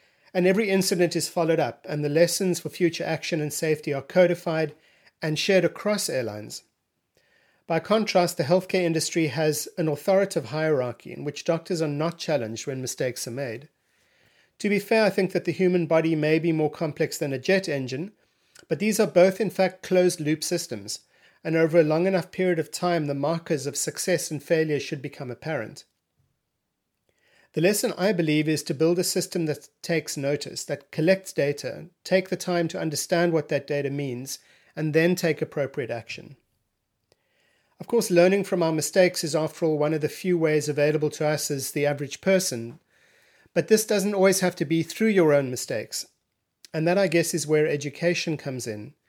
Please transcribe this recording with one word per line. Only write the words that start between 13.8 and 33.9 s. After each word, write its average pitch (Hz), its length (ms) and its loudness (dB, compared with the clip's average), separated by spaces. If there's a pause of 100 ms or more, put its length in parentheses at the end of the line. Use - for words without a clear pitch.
To 208 100 -2
be 202 100 2
fair, 220 260 2
I 208 40 4
think 190 240 0
that 175 140 -4
the 170 60 -2
human 180 340 2
body 160 280 2
may 156 240 2
be 165 140 0
more 156 180 2
complex 151 460 -4
than 143 160 -4
a 135 60 -4
jet 185 280 2
engine, 139 460 -6 (560)
but 156 100 -2
these 214 220 0
are 214 60 4
both 185 340 4
in 208 80 0
fact 185 340 -2
closed-loop 170 640 2
systems, 110 560 -6 (420)
and 160 140 -2
over 165 240 6
a 160 40 8
long 156 220 2
enough 185 240 0
period 180 280 0
of 151 120 -4
time, 175 360 -2
the 143 80 -2
markers 147 520 -2
of 143 80 -8
success - 560 -2
and 147 120 -8
failure 160 360 0
should 139 220 -8
become 131 300 -12
apparent. 120 540 -8 (1700)
The 151 80 0
lesson, 208 340 2
I 185 160 2
believe, 156 360 2
is 151 160 0
to - 100 -4
build 160 240 2
a 180 60 0
system 175 420 -2
that - 240 -6 (100)
takes 160 380 -4
notice, 143 460 -4
that - 280 -10
collects 190 400 0
data, 143 540 -4 (180)
take 185 240 2
the 180 80 -4
time 170 320 -2
to 180 120 -8
understand 170 520 0
what 156 160 0
that 139 180 -2
data 143 220 -2
means, 135 520 -6 (360)